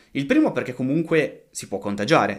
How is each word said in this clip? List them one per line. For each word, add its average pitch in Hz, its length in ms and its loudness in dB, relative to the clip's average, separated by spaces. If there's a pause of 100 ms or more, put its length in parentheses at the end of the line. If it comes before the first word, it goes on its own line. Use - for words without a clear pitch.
(120)
Il 139 140 -4
primo 151 260 4
perché 123 220 -4
comunque 151 760 0
si - 160 -12
può 98 120 -6
contagiare, 104 600 0